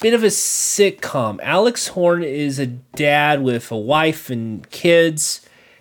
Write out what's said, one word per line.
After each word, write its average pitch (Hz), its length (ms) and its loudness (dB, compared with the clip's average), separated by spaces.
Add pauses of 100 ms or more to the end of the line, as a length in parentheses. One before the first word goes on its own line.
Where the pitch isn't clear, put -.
bit 226 120 2
of 226 120 4
a - 20 6
sitcom. - 1160 -2
Alex 202 480 0
Horn 175 360 0
is 143 340 -4
a 139 80 -2
dad 147 800 0
with 120 260 -2
a 113 60 -6
wife 156 520 0
and 113 420 -8
kids, 165 760 2 (340)